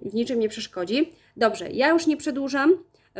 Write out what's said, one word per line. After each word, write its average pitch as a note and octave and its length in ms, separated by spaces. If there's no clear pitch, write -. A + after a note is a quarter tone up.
w G3+ 40
niczym A#3 240
nie A3 100
przeszkodzi. G#3+ 640
Dobrze, G#3 340
ja C4 180
już E4 180
nie D4+ 100
przedłużam. C#4 680